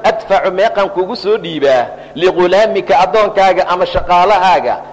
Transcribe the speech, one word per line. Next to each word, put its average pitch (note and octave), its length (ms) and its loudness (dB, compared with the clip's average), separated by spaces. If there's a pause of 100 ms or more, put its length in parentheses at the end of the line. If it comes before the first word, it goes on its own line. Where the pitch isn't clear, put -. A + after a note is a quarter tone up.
adfacu, G3 480 0
meeqaan G3 380 0
kugu F#3 260 -4
soo G#3 220 -2
dhiibaa, C#3 480 0 (300)
ligulaamika, F3+ 840 2
addoonkaaga F#3+ 680 2
ama F3+ 180 0
shaqaalahaaga, F3+ 920 2 (160)